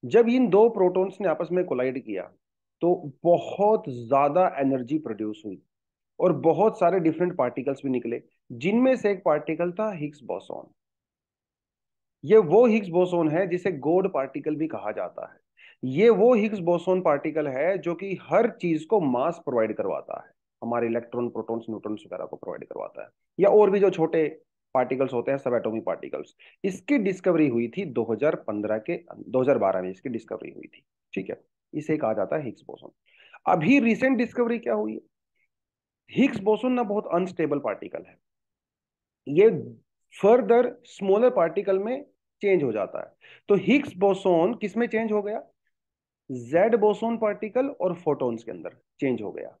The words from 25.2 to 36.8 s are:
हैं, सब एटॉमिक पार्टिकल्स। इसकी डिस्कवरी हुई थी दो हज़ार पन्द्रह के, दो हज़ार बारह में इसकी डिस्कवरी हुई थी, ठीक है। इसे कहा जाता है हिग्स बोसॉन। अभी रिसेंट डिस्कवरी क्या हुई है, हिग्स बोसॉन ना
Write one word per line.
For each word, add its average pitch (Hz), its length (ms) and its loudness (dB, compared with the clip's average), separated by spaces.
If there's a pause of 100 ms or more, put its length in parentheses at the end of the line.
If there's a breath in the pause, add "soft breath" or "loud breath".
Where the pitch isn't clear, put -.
हैं, 139 60 -2
सब 135 160 -4
एटॉमिक 113 320 -2
पार्टिकल्स। 71 500 -8 (280 soft breath)
इसकी 202 340 -2
डिस्कवरी 180 500 2
हुई 117 200 0
थी 180 180 -8
दो 120 180 -4
हज़ार 117 320 0
पन्द्रह 107 420 -4
के, 170 260 -8 (240)
दो 127 140 0
हज़ार 127 160 4
बारह 95 240 0
में 92 80 -6
इसकी 95 200 -12
डिस्कवरी - 420 -10
हुई - 160 -20
थी, - 160 -20 (300)
ठीक 190 160 -8
है। - 120 -10 (320)
इसे 156 240 -4
कहा 110 160 -2
जाता 98 220 -4
है 156 80 -6
हिग्स - 240 -14
बोसॉन। - 240 -18 (560 soft breath)
अभी 208 320 4
रिसेंट 233 380 2
डिस्कवरी 240 420 -2
क्या 233 140 -4
हुई 214 200 -4
है, - 60 -10 (1120)
हिग्स 240 280 0
बोसॉन 214 340 0
ना 247 100 0